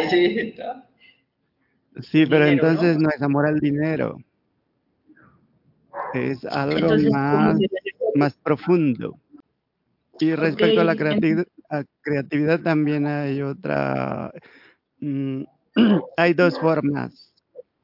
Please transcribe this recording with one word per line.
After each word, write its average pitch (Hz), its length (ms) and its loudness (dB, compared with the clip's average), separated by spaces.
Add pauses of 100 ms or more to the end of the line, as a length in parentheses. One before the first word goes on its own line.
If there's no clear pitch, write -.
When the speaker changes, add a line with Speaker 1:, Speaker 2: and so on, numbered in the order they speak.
Speaker 1:
<laughs> 160 80 -2
¿sí? 175 480 0
¿no? - 280 -12 (1160)
Speaker 2:
Sí, 156 240 2
pero 151 200 4
Speaker 1:
Dinero, 147 180 4
¿no? 160 160 2
Speaker 2:
entonces 170 180 2
no 156 120 2
es 143 120 -4
amor 143 240 0
al 151 140 0
dinero. 147 580 -2 (2000)
Es 127 320 -6
algo 143 340 -4
Speaker 1:
Entonces, 151 320 2
¿cómo - 20 0
Speaker 2:
más, 147 440 2
Speaker 1:
se 190 100 0
llama? - 480 -6
Speaker 2:
más 143 220 0
profundo. 147 840 0 (1000)
Y 160 160 2
respecto 160 460 2
a - 40 4
la 165 80 2
Speaker 1:
Ok, 156 60 -4
Speaker 2:
creati-, 151 320 0
Speaker 1:
en- - 160 0 (220)
Speaker 2:
a 147 140 -4 (180)
creatividad 147 600 -2
también 151 440 0
hay 143 360 -4
otra, 71 920 -4 (680)
mm, 135 420 -6 (320)
<clears throat> 208 420 2
hay 170 160 4
dos 175 260 2
formas 147 760 -4 (500)